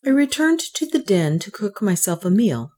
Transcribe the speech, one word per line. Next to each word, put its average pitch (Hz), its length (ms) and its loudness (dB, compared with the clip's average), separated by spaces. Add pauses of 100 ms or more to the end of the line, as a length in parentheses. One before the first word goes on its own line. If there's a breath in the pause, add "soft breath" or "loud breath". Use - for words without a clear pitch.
I 269 60 -2
returned 285 500 2
to - 280 -8
the 311 100 -2
den 165 420 2
to - 120 -10
cook 208 280 -8
myself 180 460 -2
a 180 60 2
meal, 165 460 2